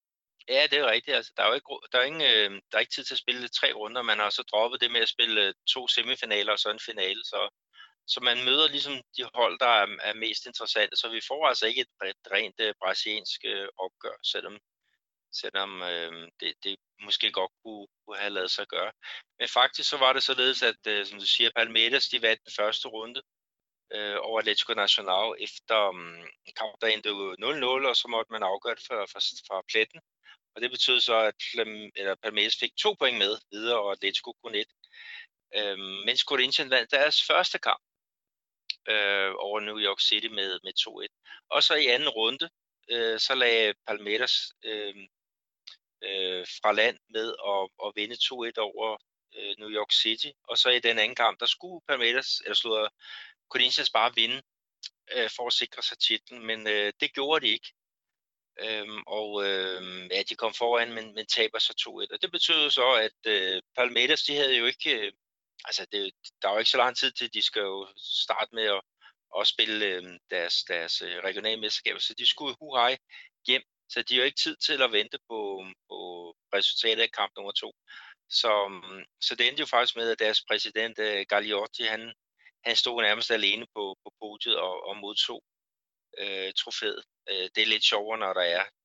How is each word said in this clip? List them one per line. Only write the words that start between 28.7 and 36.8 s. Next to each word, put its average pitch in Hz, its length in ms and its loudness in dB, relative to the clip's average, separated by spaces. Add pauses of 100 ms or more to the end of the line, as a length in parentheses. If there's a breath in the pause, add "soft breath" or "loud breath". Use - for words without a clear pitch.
det - 140 -10
fra, 110 160 -4
fra, 98 160 -12 (280)
fra 95 200 -4
pletten. - 320 0 (560 loud breath)
Og 110 60 -6
det 123 80 -2
betød 127 300 2
så, 117 180 4
at 110 240 2
Flam-, 107 540 -6
eller 98 260 -2
Palmeiras 107 380 0
fik 120 160 -4
to 208 220 0
point 123 200 2
med 104 200 2 (120)
videre, 110 300 0
og 101 120 -2
Atletico 98 400 -4 (120)
kun 113 100 -8
et. 107 120 -2 (880 loud breath)
Øhm, 98 520 -4
mens 123 140 2
Corinthians 135 500 0
vandt 123 200 2